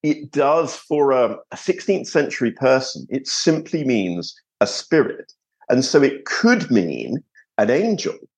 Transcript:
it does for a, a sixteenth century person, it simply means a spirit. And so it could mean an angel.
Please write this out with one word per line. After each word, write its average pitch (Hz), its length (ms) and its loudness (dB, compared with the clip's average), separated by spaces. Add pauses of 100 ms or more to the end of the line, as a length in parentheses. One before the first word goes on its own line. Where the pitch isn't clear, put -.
it 151 280 -2
does 143 460 0
for 147 360 2
a, 120 260 2 (120)
a - 60 -14
sixteenth 185 520 -4
century 135 420 0
person, 131 580 0
it 135 180 -6
simply 156 580 -2
means 92 500 -2 (260)
a 104 60 4
spirit. - 680 -2 (380)
And 127 120 4
so 143 200 4
it 139 240 0
could 220 440 2
mean 85 540 -2 (320)
an 107 140 2
angel. 196 480 -2 (200)